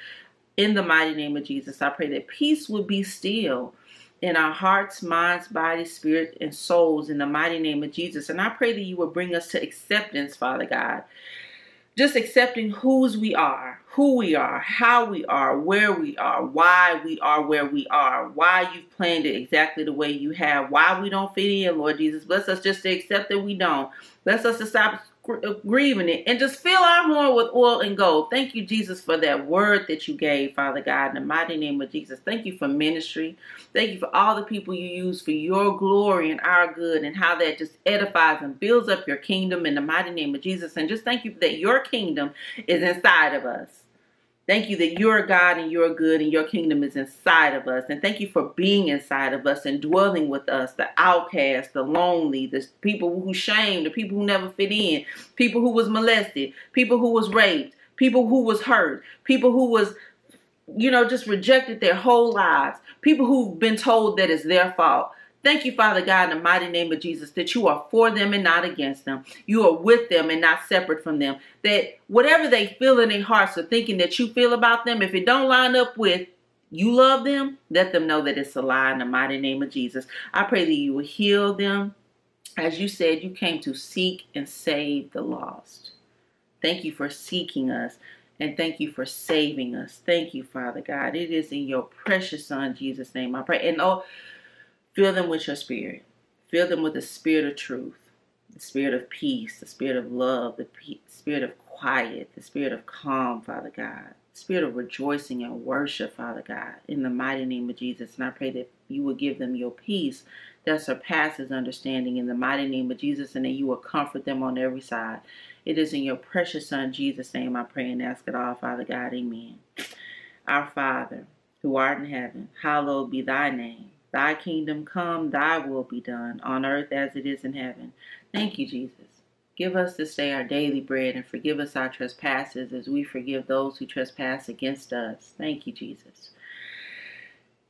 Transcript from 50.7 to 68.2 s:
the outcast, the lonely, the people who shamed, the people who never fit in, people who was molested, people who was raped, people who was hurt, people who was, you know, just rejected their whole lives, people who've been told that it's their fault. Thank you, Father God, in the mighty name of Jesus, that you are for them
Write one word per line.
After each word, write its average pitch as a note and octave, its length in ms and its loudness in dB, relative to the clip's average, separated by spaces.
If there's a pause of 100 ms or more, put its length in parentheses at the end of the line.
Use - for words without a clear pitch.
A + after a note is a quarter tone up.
the - 240 -4
outcast, D#3 720 2
the C3+ 100 -2
lonely, D#3 640 0
the C3+ 160 -4 (200)
people F#3 400 -2
who F#3+ 100 -4
shamed, G3 540 0
the D#3 40 -4
people G3+ 280 -6
who G3+ 80 0
never F#3+ 240 0
fit G3 200 -2
in, F#3 360 -2 (300)
people A#3 260 2
who A#3+ 80 4
was A3 180 2
molested, A3 640 0 (200)
people A#3+ 260 4
who A#3 140 2
was G#3+ 180 2
raped, F#3+ 440 4 (220)
people B3 320 4
who B3+ 140 4
was A3 180 2
hurt, G3 420 2 (220)
people B3+ 260 6
who B3 200 4
was, G#3 240 4 (840)
you A#3+ 140 2
know, B3 180 6
just B3+ 180 -2
rejected A3+ 540 2
their F3+ 140 4
whole A#3 360 6
lives, F3 480 2 (220)
people D4 240 6
who've A#3 340 2
been A3 180 2
told A3 420 4
that F#3 100 4
it's D#3 160 0
their F3+ 320 4
fault. D#3 360 4 (300)
Thank D4 240 4
you, B3+ 60 -2
Father G#3+ 280 4
God, F#3 300 4
in D#3+ 80 -2
the E3 40 -8
mighty F3 280 2
name E3+ 200 0
of D#3 100 -2
Jesus, D3+ 320 -8
that F3 220 -4
you G#3+ 140 4
are - 220 0
for A3+ 200 6
them G3+ 220 0